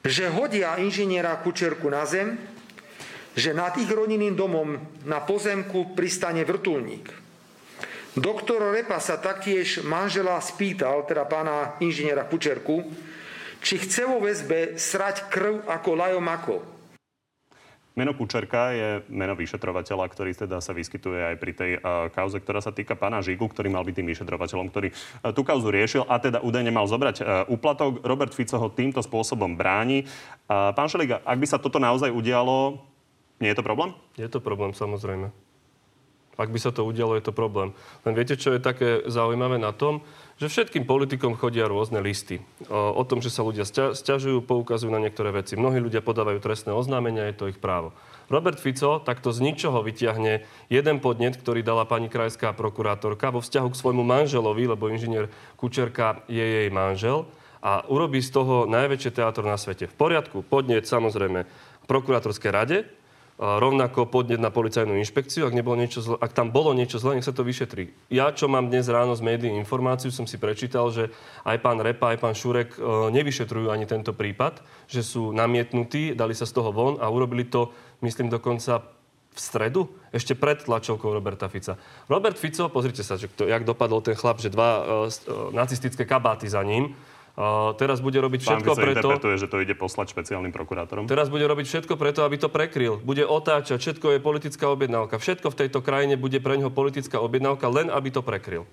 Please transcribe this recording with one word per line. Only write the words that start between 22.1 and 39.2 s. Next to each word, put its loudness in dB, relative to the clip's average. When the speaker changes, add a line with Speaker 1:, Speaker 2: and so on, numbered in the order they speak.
Speaker 2:
kauze, -2
ktorá -4
sa -6
týka -6
pána -2
Žigu, -2
ktorý -2
mal 0
byť -6
tým -4
vyšetrovateľom, -4
ktorý, -2
e, -8
tú 0
kauzu 2
riešil 2
a 2
teda 0
údajne 2
mal 4
zobrať, 2
e, 0
úplatok. 0
Robert 0
Fico -2
ho 0
týmto 0
spôsobom -2
bráni. 2
E, -16
pán 2
Šeliga, 0
ak 0
by 0
sa 2
toto 0
naozaj 4
udialo, 2
nie 2
je 2
to -2
problém? -2
Speaker 3:
Je -10
to -6
problém, -2
samozrejme. -6
Ak -2
by -2
sa 0
to 0
udialo, 0
je -2
to -2
problém. 0
Len 2
viete, 0
čo 2
je 0
také 2
zaujímavé 2